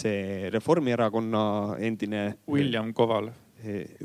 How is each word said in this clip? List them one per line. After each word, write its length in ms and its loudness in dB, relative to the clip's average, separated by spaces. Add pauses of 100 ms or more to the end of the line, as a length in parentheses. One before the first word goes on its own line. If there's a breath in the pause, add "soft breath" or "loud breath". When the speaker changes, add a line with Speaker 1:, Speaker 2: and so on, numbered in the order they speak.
Speaker 1:
see 500 -2
Reformierakonna 880 2 (420)
endine 440 -2 (200)
Speaker 2:
William 460 0
Koval. 380 2 (320)
Speaker 1:
Eh, 400 -8